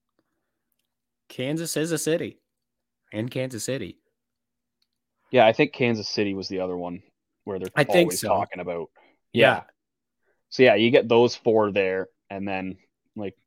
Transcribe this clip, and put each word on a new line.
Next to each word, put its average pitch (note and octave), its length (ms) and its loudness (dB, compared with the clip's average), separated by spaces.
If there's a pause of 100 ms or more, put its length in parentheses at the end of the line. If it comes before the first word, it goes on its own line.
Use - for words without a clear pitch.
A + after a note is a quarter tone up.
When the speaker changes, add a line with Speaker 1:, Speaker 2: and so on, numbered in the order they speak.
(1300)
Speaker 1:
Kansas D#3 480 -8
is D#3+ 160 -4
a D#3 60 -4
city. D#3 400 -4 (720)
In A2 160 -6
Kansas C3 380 -8
City. A#2+ 340 -8 (1300)
Speaker 2:
Yeah, B2 140 6
I A2+ 60 6
think D3 220 0
Kansas A#2 340 -2
City G2+ 260 -4
was F#2+ 140 -8
the F#2+ 140 -6
other F2+ 160 -6
one F2 260 -10 (400)
where F#2+ 160 -8
they're F#2 160 -8
Speaker 1:
I D3 80 2
think E3+ 220 2
Speaker 2:
always F#2+ 160 -6
Speaker 1:
so. G#2+ 80 -6
Speaker 2:
talking F#2 320 -2
about. E2+ 280 -8 (440)
Speaker 1:
Yeah. A#2 220 4
Speaker 2:
Yeah. E2 80 -10 (840)
So, - 140 4
yeah, A#2 120 8
you A#2 160 4
get A#2+ 180 4
those A#2+ 260 4
four G#2+ 380 2
there, F#2+ 340 -2 (220)
and G2 180 -8
then, F#2+ 300 -8 (400)
like, G2 180 -10 (100)